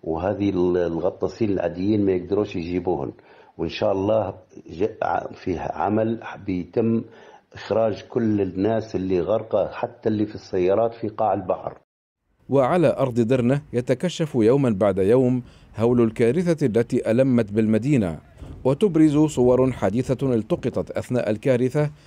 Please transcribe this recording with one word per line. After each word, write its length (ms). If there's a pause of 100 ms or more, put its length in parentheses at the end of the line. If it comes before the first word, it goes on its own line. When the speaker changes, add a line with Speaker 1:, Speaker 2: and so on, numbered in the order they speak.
Speaker 1:
وهذه 480
ال-، 260
الغطاسين 720
العاديين 540
ما 80
يقدروش 440
يجيبوهن. 560 (460)
وإن 100
شاء 240
الله 420 (360)
ج-، 180 (140)
ع-، 300
فيه 280
عمل 600 (260)
بيتم 560 (520)
إخراج 540
كل 320
الناس 560
اللي 240
غرقة، 520
حتى 360
اللي 180
في 80
السيارات، 600
في 140
قاع 260
البحر. 440 (680)
Speaker 2:
وعلى 500
أرض 220
درنة 420 (100)
يتكشف 640
يومًا 360
بعد 280
يوم 440 (340)
هول 240
الكارثة 680
التي 440
ألمت 420
بالمدينة، 680 (460)
وتبرز 540
صور 540
حديثة 600
التقطت 560
أثناء 400
الكارثة 600 (160)